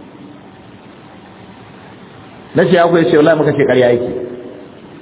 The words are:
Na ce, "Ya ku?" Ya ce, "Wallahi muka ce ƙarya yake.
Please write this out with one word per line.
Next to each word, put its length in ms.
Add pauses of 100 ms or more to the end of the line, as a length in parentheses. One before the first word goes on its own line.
(2500)
Na 100
ce, 100
"Ya 120
ku?" 100
Ya 80
ce, 120
"Wallahi 220
muka 140
ce 120
ƙarya 300
yake. 160 (920)